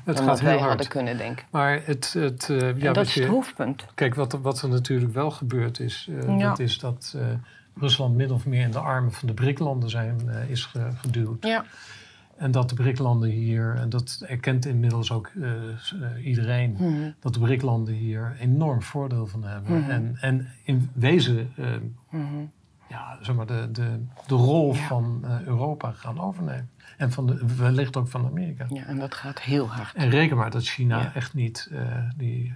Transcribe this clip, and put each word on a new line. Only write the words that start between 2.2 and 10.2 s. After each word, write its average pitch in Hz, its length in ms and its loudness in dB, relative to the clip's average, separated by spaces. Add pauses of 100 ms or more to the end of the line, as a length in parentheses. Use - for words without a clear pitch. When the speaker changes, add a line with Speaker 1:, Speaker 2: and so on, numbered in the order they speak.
Speaker 1:
eh, 139 80 2
ja, 127 80 2
Speaker 2:
En 127 140 0
dat 147 160 4
Speaker 1:
wat 202 100 4
Speaker 2:
is - 80 0
Speaker 1:
je 139 60 2
Speaker 2:
het 131 100 4
hoofdpunt. 156 640 0
Speaker 1:
Kijk, 127 200 2
wat 131 180 0
er, 143 80 -4
wat 131 220 -2
er 139 60 0
natuurlijk 123 440 2
wel 143 180 0
gebeurd 120 500 -2
is, - 280 -6 (140)
eh, 160 160 2
Speaker 2:
Ja. 202 100 4
Speaker 1:
dat 202 100 2
is 123 200 0
dat, - 380 -6
eh, 131 60 -4 (520)
Rusland 127 420 2
min 131 160 2
of 123 140 0
meer 127 160 2
in 120 80 2
de 110 80 -2
armen 131 340 0
van - 160 -6
de 110 60 0
bric-landen 131 560 0
zijn, 117 380 -2